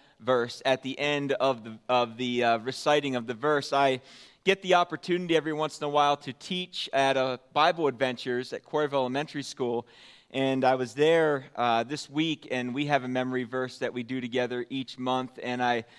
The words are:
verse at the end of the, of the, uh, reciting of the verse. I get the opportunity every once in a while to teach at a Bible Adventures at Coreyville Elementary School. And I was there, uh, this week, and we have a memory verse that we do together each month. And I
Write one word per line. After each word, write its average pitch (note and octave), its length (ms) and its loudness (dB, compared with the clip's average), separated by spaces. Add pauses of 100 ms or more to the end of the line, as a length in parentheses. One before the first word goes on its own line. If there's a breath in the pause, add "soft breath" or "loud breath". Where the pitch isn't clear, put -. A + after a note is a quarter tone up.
(180 soft breath)
verse A#2+ 460 0
at C3 180 2
the C3+ 160 -6
end C#3+ 360 0
of B2+ 280 0
the, A2 160 -14 (100)
of A#2+ 280 2
the, B2 260 -2
uh, A#2 160 4
reciting C#3 560 0
of A#2+ 140 -4
the B2 60 -4
verse. C#3+ 380 0
I C3+ 280 2 (420 loud breath)
get F#3+ 200 2
the F3+ 120 4
opportunity F3 600 2
every D#3 160 0
once D3+ 280 -4
in D3+ 40 -6
a D3 40 0
while D3 280 4
to - 160 -10
teach - 600 -8
at C3+ 240 4
a C3 220 0 (140)
Bible E3 340 4
Adventures B2+ 680 -2
at - 120 -8
Coreyville D3 300 -2
Elementary C#3 500 -2
School. A#2+ 420 -4 (460 soft breath)
And C3 320 0
I C3 100 6
was B2 200 -4
there, D3+ 500 4 (100)
uh, A#2 300 2
this C#3+ 260 -10
week, D#3 400 -2
and B2 240 -4
we C#3+ 120 -2
have C#3+ 180 2
a B2+ 40 -6
memory B2+ 360 -2
verse B2+ 340 -6
that B2+ 140 -4
we B2 100 -6
do B2+ 180 -6
together B2 480 -2
each C3+ 300 -8
month. B2+ 420 -4
And B2 220 -4
I A#2+ 220 0 (140 soft breath)